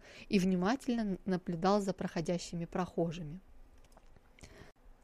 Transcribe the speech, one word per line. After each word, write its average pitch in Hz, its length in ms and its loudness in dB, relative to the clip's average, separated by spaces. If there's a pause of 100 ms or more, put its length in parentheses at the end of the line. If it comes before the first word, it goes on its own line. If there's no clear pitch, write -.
(300)
и 208 80 6
внимательно 190 640 2
н-, 196 240 -2
наблюдал 185 560 2
за 190 100 0
проходящими 175 720 -2
прохожими. 170 760 -2 (1600)